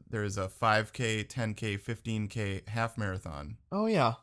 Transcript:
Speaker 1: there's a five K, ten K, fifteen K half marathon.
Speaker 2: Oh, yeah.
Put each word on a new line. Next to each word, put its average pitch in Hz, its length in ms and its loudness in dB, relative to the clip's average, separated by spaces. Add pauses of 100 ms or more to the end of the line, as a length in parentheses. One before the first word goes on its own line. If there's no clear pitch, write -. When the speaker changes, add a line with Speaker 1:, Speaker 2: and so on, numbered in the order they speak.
(100)
Speaker 1:
there's 104 260 -2
a 95 120 -2
five 107 440 4
K, 110 300 0
ten 110 320 -2
K, 104 220 -2
fifteen 110 520 -4
K 101 380 -4
half 113 320 -2
marathon. 92 580 -4 (160)
Speaker 2:
Oh, 208 140 2
yeah. 143 360 6